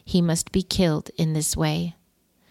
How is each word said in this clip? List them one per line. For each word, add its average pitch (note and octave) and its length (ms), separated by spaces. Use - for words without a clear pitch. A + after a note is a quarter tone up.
he F#3 160
must E3 320
be F#3+ 100
killed D#3+ 540
in D#3+ 160
this D#3 240
way. D#3+ 400